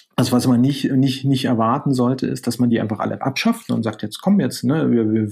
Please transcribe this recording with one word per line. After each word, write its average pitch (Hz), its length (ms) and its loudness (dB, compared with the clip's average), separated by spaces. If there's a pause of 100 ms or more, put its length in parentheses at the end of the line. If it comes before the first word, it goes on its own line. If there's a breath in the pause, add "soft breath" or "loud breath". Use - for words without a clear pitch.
(200)
also 123 120 0
was 123 160 2
man 120 140 4
nicht, 139 320 0
nicht, 131 320 0
nicht 135 200 2
erwarten 120 480 0
sollte, 123 320 0
ist, 127 220 -6
dass 117 100 -4
man 123 140 2
die 113 100 2
einfach 107 180 -4
alle 107 220 -4
abschafft - 480 -2
und 117 140 -2
sagt, 110 180 -6
jetzt - 180 -8
komm 196 200 2
jetzt, - 240 -2
ne, 139 260 0
wir, 113 220 2
wir, 110 200 0